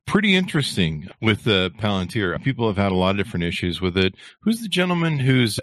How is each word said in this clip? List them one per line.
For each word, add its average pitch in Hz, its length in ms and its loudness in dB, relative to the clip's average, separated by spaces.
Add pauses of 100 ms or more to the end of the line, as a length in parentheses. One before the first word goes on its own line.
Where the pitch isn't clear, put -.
Pretty 202 280 2
interesting 98 720 -2 (120)
with 107 240 0
the 92 340 2
Palantir. 95 640 -2
People 117 260 -2
have 95 80 -2
had 101 160 0
a - 20 0
lot 92 160 2
of 101 80 0
different 90 260 -4
issues 85 360 -4
with 92 180 -2
it. 95 160 2 (260)
Who's 226 200 -2
the 226 80 -8
gentleman 170 500 0
who's, 127 440 2